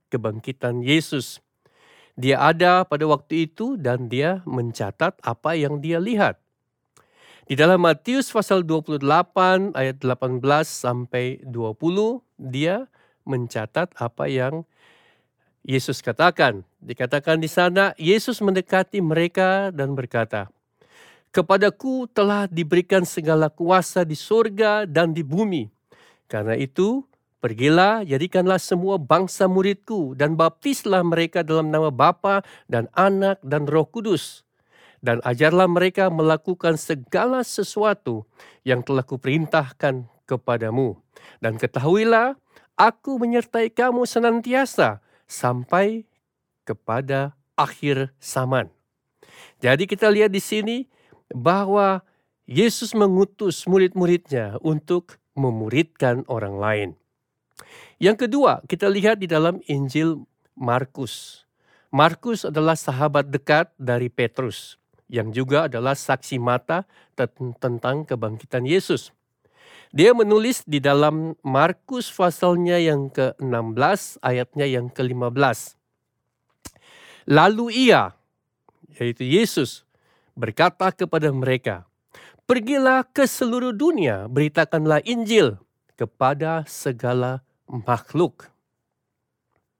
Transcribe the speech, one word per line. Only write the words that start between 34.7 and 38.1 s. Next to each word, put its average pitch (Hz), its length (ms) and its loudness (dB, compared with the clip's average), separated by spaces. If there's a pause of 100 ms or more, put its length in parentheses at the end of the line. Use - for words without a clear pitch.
Dan 117 240 0
ajarlah 156 400 4
mereka 180 480 2
melakukan 160 640 0
segala 185 640 -2
sesuatu 202 800 -4 (400)